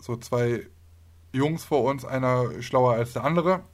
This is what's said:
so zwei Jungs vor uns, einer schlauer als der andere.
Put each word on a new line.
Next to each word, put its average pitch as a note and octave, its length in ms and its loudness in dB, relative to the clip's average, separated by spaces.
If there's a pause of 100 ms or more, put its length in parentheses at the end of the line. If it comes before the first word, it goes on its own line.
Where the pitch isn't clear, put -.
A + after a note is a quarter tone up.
so A#2+ 140 -6
zwei A#2+ 500 -2 (680)
Jungs D3+ 320 0
vor C3+ 200 2
uns, C3+ 200 -2
einer B2+ 580 0
schlauer B2+ 320 4
als A#2+ 200 -2
der A#2+ 100 -6
andere. F3 380 2 (120)